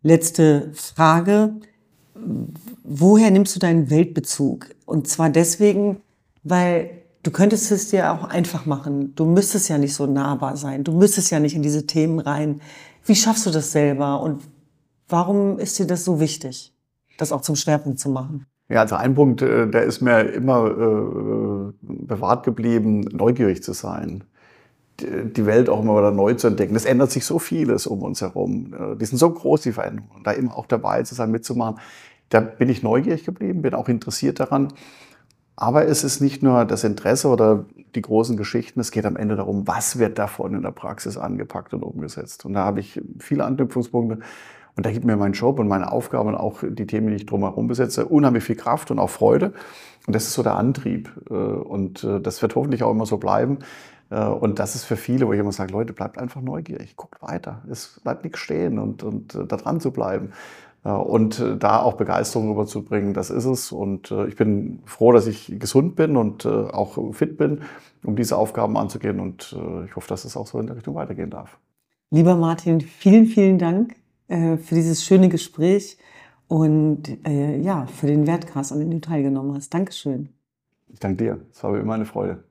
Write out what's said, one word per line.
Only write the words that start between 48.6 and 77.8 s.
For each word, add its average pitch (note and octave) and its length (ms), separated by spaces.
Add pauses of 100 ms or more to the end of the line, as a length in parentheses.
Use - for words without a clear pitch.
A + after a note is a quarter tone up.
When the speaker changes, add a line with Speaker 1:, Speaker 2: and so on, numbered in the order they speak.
Speaker 2:
und - 80
auch G2 100
Freude. F3+ 420 (560)
Und G#2+ 80
das G#2+ 80
ist - 100
so B2+ 100
der G#2+ 120
Antrieb. A2 560 (180)
Äh, A2+ 40
und, G2+ 720
äh, G2+ 160
das - 200
wird A2+ 140
hoffentlich B2 280
auch A2 80
immer A2 140
so G#2 120
bleiben. A2+ 420 (500)
Äh, G#2+ 140
und G#2+ 360
das G#2+ 160
ist B2+ 100
für A2+ 100
viele, B2 320
wo G#2 60
ich G2+ 60
immer G2+ 120
sage, F#2+ 220
„Leute, A2 180
bleibt - 260
einfach B2+ 220
neugierig, D3 560
guckt - 260
weiter. E3 480
Es - 320
bleibt - 220
nichts D#3+ 160
stehen D#3 400
und, G#2 240
und, G#2+ 320
äh, G2 100
da G#2+ 120
dran D#3+ 240
zu C3 100
bleiben.“ G2+ 400 (540)
Äh, G#2 60
und, A2 500
äh, G#2+ 160
da G#2+ 240
auch A#2+ 120
Begeisterung G#2+ 580
rüberzubringen, G#2 600
das G2 180
ist A#2+ 120
es. B2+ 300
Und, G2 380
äh, G2+ 160
ich G2 100
bin G#2 480
froh, A#2 260
dass A2+ 160
ich G#2 320
gesund C3+ 380
bin D#3 180
und, G#2+ 300
äh, - 40
auch G#2+ 640
fit D#3 240
bin, D3+ 260 (400)
um G#2 120
diese A2 220
Aufgaben A2 400
anzugehen. G#2 420
Und, F#2 400
äh, E2+ 260
ich - 120
hoffe, - 100
dass - 160
es - 140
auch G#2+ 100
so B2 120
in A2+ 80
der B2 100
Richtung C3+ 180
weitergehen - 360
darf. - 280 (520)
Speaker 1:
Lieber E3+ 260
Martin, E3 440
vielen, G#3+ 440
vielen F#3+ 320
Dank, F3+ 380 (340)
äh, E3 280
für D#3+ 180
dieses E3 280
schöne F#3+ 240
Gespräch F3 720 (500)
und, D3+ 800
äh, C#3+ 320
ja, D#3 280